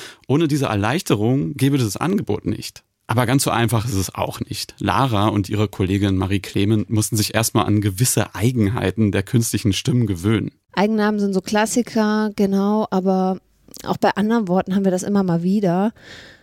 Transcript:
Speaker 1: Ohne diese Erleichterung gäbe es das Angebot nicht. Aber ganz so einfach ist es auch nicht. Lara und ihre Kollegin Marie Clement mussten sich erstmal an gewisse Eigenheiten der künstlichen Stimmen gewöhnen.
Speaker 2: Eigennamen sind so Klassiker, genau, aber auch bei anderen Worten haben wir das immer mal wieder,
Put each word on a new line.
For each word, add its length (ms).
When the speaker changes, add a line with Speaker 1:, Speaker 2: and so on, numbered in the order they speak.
Speaker 1:
Ohne 200
diese 200
Erleichterung 880
gäbe 220
es 60
das 140
Angebot 480
nicht. 380
Aber 180
ganz 180
so 60
einfach 360
ist 100
es 180
auch 260
nicht. 380
Lara 520
und 200
ihre 180
Kollegin 480
Marie 260
Clement 500
mussten 260
sich 160
erstmal 320
an 160
gewisse 540
Eigenheiten 760
der 120
künstlichen 500
Stimmen 320
gewöhnen. 460
Speaker 2:
Eigennamen 460
sind 140
so 80
Klassiker, 920
genau, 560
aber 480
auch 120
bei 140
anderen 360
Worten 280
haben 80
wir 80
das 120
immer 200
mal 200
wieder, 480